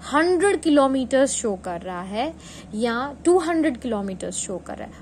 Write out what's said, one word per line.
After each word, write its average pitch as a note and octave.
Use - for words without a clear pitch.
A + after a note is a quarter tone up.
हंड्रेड F4
किलोमीटर C4+
शो A#3
कर F3+
रहा F3+
है G#3+
या A#3+
टू F4
हंड्रेड D#4+
किलोमीटर G3
शो F#3
कर -
रहा -
है, -